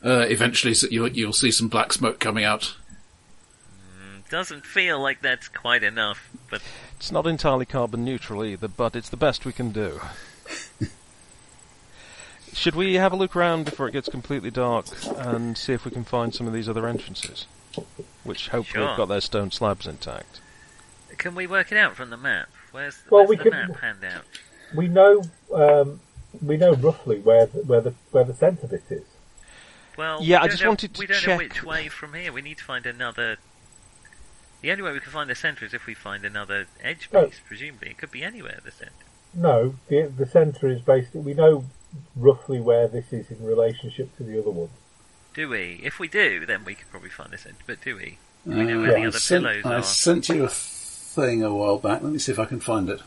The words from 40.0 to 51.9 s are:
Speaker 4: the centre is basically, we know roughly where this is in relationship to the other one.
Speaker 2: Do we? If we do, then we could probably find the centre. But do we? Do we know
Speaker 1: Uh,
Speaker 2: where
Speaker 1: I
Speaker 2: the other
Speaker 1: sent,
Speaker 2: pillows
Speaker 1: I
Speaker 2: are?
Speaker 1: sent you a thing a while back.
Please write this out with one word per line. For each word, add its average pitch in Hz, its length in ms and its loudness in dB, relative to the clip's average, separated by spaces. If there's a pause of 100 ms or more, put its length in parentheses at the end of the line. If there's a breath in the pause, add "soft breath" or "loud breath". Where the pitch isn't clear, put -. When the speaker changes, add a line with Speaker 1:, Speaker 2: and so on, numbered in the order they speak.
Speaker 4:
the 131 100 0
centre 147 420 4
is 127 140 -2
basically, 135 400 2
we 143 120 -6
know 156 320 6 (500)
roughly 127 440 4
where 117 280 4
this 120 240 -6
is 117 200 -10
in 110 120 -14
relationship 113 760 -2
to 127 60 -12
the 110 160 -6
other 104 120 -2
one. 85 180 -6 (640)
Speaker 2:
Do 151 160 -8
we? 90 340 -8
If 139 160 -8
we 175 80 -8
do, 123 380 0
then 104 200 -4
we 98 100 -12
could - 160 -20
probably 90 180 -18
find - 220 -18
the - 80 -18
centre. - 260 -20
But - 160 -12
do 127 140 -8
we? - 220 -14 (300)
Do - 100 -4
we 110 80 2
know 113 140 0
Speaker 1:
Uh, - 40 0
Speaker 2:
where 113 140 6
Speaker 1:
I 107 40 2
Speaker 2:
the 113 60 0
other 113 120 -2
Speaker 1:
sent, 175 260 2
Speaker 2:
pillows 104 200 -2
Speaker 1:
I 120 120 0
Speaker 2:
are? 95 60 -2
Speaker 1:
sent 170 460 2
you 160 140 2
a 123 60 0
thing - 920 -4
a 107 100 0
while 101 260 2
back. 107 240 -2